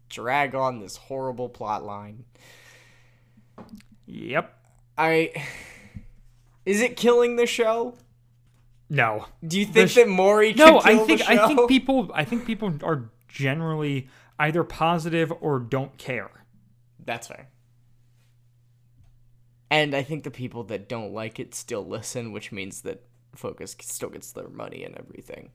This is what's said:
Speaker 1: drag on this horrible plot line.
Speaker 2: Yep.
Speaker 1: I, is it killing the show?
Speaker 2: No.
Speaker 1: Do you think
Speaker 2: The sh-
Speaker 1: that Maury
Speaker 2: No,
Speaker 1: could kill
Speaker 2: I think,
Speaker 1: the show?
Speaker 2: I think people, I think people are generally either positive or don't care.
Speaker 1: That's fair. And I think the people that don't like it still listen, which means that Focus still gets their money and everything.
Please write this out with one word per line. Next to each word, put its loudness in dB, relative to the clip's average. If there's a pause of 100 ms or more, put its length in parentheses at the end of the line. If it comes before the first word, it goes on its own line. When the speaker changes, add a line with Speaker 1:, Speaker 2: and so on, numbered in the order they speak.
Speaker 1:
drag -4
on -4
this -16
horrible -10
plot -6
line. -16 (1800)
Speaker 2:
Yep. -6 (460)
Speaker 1:
I, 2 (1300)
is 0
it -2
killing 4
the 2
show? -2 (960)
Speaker 2:
No. 0 (200)
Speaker 1:
Do -4
you 0
think -6
Speaker 2:
The 8
sh- -2
Speaker 1:
that 8
Maury 4
Speaker 2:
No, 10
Speaker 1:
could 2
kill 8
Speaker 2:
I -2
think, 4
Speaker 1:
the 0
show? 4 (120)
Speaker 2:
I 6
think 4
people, 2
I -2
think -6
people -4
are -4 (180)
generally -4 (300)
either 0
positive -2
or 0
don't -6
care. -10 (720)
Speaker 1:
That's -10
fair. -20 (2250)
And 0
I -2
think -8
the -10
people -12
that -10
don't -10
like -10
it -14
still -8
listen, -10
which -14
means -12
that -12 (320)
Focus -14
still -12
gets -18
their -14
money -14
and -16
everything. -18